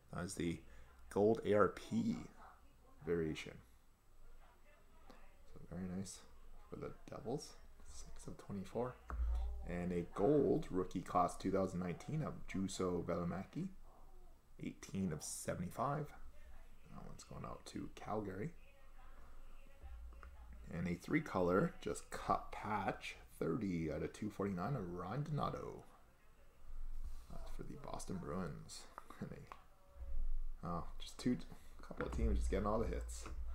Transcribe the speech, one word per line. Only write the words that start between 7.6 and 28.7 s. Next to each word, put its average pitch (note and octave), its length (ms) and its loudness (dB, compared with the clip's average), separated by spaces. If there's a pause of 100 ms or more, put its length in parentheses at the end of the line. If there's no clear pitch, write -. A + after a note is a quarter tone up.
Six - 340 -8
of - 100 -8
twenty-four. G#2+ 600 -4 (720)
And F2 240 0
a F2 120 2 (120)
gold C#3 520 6
rookie F#2 320 2
class F2 360 4
two F#2+ 160 0
thousand F#2+ 260 4
nineteen F2+ 460 -2
of F#2+ 80 -2 (160)
Juuso F#2 560 2
Valimaki. F2 640 0 (920)
Eighteen - 520 -2
of D2+ 100 -4
seventy-five. A#2 840 -2 (840)
That - 140 -8
one's - 160 -10
going - 220 -8
out A#1+ 220 -8
to - 280 -6
Calgary. G#2+ 560 -2 (2250)
And E3+ 120 0
a F2 60 2
three - 260 4
color, F#2+ 600 6
just - 300 -4
cut - 400 2
patch, - 640 -2 (240)
thirty F#2 540 2
out D#2+ 100 -2
of D2+ 100 -2
two G#2+ 160 -4
forty-nine G2 460 0
of F2+ 180 -2
Ryan F#2 300 -2
Donato. - 600 -2 (1500)
That's - 200 -4
for - 120 0
the - 120 -4 (100)
Boston - 380 -2
Bruins. - 640 -4